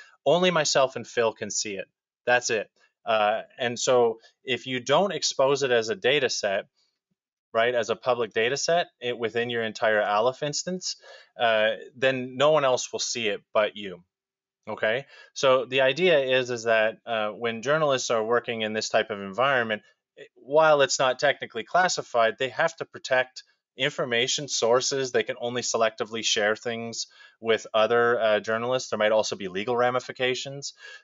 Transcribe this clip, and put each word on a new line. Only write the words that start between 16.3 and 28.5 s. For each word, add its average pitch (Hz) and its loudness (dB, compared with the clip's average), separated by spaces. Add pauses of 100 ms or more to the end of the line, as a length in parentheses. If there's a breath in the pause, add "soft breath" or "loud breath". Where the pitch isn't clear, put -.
is 117 -6
that, 110 2
uh, 110 -2
when 113 -6
journalists 143 0
are 113 0
working 117 -2
in 107 -2
this 110 -4
type 110 0
of 101 -6
environment, 113 -2 (340 soft breath)
it, - -20
while 147 4
it's 131 2
not 127 0
technically 127 -2
classified, 120 0
they 131 -2
have 156 -2
to 139 -10
protect - -4 (340)
information 131 -2
sources. 127 0
They 113 0
can 131 -6
only 120 -4
selectively 113 -2
share 107 0
things 117 -8 (320 loud breath)
with 110 -2
other, 120 4
uh, 107 2
journalists. 117 -4